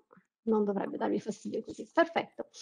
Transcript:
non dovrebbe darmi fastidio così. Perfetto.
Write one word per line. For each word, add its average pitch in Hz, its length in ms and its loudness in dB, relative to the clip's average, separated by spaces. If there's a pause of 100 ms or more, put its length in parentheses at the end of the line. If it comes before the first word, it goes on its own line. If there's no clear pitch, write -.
(440)
non 220 200 4
dovrebbe 202 340 -2
darmi 202 220 0
fastidio - 440 -6
così. 226 300 -12
Perfetto. - 540 0 (140)